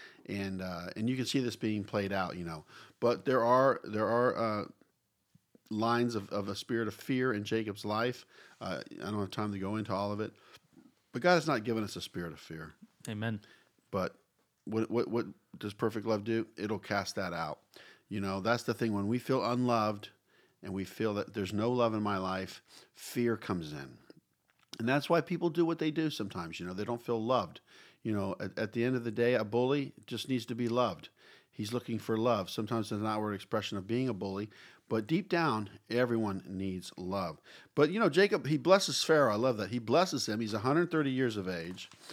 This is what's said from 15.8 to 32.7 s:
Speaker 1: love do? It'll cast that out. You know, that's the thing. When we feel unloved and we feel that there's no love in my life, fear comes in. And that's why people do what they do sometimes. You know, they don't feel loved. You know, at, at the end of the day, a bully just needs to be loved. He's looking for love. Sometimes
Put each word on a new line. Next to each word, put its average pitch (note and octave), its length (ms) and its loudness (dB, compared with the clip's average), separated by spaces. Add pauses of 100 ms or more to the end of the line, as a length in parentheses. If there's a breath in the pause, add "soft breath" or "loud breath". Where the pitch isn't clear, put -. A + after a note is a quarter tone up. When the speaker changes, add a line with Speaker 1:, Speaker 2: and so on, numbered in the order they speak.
Speaker 1:
love G#2+ 160 0
do? A2+ 240 0 (100)
It'll G#2 220 -4
cast G2 380 -2
that F#2 160 -4
out. D#2+ 260 -6 (500 loud breath)
You G2+ 100 -6
know, G2 200 -2
that's A2+ 240 2
the A#2+ 100 -2
thing. A2+ 200 0
When G2+ 140 0
we B2 120 0
feel C3 240 0
unloved A#2 680 2 (540 soft breath)
and F#2+ 100 -6
we F#2+ 120 -2
feel A2 280 -2
that - 220 -4
there's G2 180 -2
no A2 180 2
love A#2 220 4
in G#2+ 80 0
my G2+ 160 0
life, F#2+ 460 -4 (320 loud breath)
fear A#2+ 420 -2
comes E2+ 340 -4
in. C2+ 260 -12 (840)
And A2+ 100 0
that's C#3 200 2
why E3 120 6
people E3+ 300 -2
do E3 140 2
what E3 120 0
they D#3+ 140 0
do D#3 180 0
sometimes. F#2 500 -6
You F2 60 -6
know, F2+ 80 -6
they G2 100 -4
don't A#2 200 -4
feel A#2 200 0
loved. A2+ 380 2 (400 loud breath)
You A2 120 -2
know, G2 260 0
at, G2 180 -6
at G#2+ 160 -2
the A#2 100 0
end B2+ 120 2
of A#2+ 80 -2
the A#2 80 -2
day, A#2 240 4
a A2 80 2
bully B2+ 500 0 (140)
just A#2+ 220 -8
needs B2 180 0
to A#2 80 -4
be A#2+ 120 0
loved. A2+ 420 2 (420 soft breath)
He's G#2+ 220 -6
looking A#2 260 -4
for A2+ 180 0
love. A2 320 2
Sometimes A2 420 -2